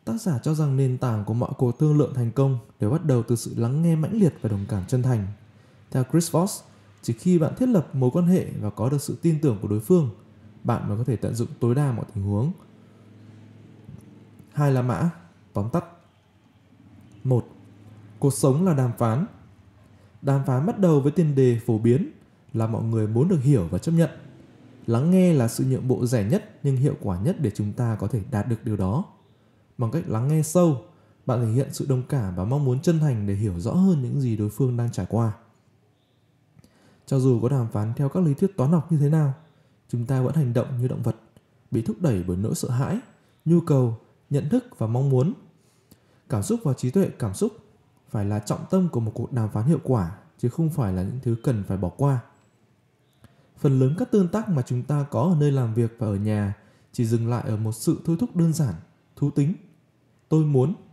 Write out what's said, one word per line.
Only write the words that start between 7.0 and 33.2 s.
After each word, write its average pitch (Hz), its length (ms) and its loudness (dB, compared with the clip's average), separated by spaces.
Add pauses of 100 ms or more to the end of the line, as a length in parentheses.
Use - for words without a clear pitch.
chỉ 120 120 -4
khi 180 260 2
bạn 151 160 0
thiết 254 140 0
lập 185 260 0
mối 127 180 2
quan 175 140 2
hệ 175 200 2 (140)
và 104 80 -4
có 107 200 -2
được 143 120 -2
sự - 200 -8
tin 160 200 0
tưởng 127 200 2
của 110 60 -4
đối 104 120 0
phương, 160 300 2 (540)
bạn 113 240 -2
mới 104 100 -4
có 120 60 -4
thể 123 120 -2
tận 104 200 -4
dụng 117 120 -4 (120)
tối 120 160 2
đa 143 160 0
mọi 110 220 -6
tình 101 100 -4
huống. 104 280 0 (2000)
Hai 143 180 2
La 131 100 2
Mã, 123 280 0 (440)
tóm 101 160 -2
tắt. 170 160 -4 (1400)
Một, 127 240 2 (720)
cuộc 139 140 2
sống 147 320 2
là 180 80 4
đàm 127 240 0
phán. 120 280 0 (960)
Đàm 135 240 0
phán 131 200 0
bắt 226 140 -4
đầu 165 200 6
với 139 120 2
tiền 151 240 2
đề 123 300 4
phổ 113 120 2
biến 120 340 2 (420)
là 113 140 -2
mọi 110 160 -4
người 113 240 0
muốn 117 200 2
được 185 140 2
hiểu 120 300 4
và 87 60 -2
chấp - 140 -2
nhận. 165 180 2 (760)
Lắng 127 260 2
nghe 185 220 6
là 127 140 4
sự 131 180 -2
nhượng 131 220 -2
bộ 127 180 0
rẻ 113 240 0
nhất - 340 -2
nhưng 139 120 2
hiệu 127 260 2
quả 92 200 -4
nhất 151 180 0
để 120 160 0
chúng 104 180 -4
ta 117 220 -2
có 101 120 -4
thể 104 140 -2 (100)
đạt 104 160 -2
được 117 160 -4
điều 107 140 -4
đó. 101 280 -2 (720)
Bằng 120 140 -2
cách 165 160 -4
lắng 113 200 -2
nghe 156 160 2
sâu, 156 380 2 (440)
bạn 120 160 0
thể 110 100 0
hiện 127 200 0
sự - 180 -8
đồng 127 200 0
cảm 101 260 -4
và 90 100 -4
mong 139 200 -2
muốn 127 160 0
chân 170 180 2
thành 123 280 0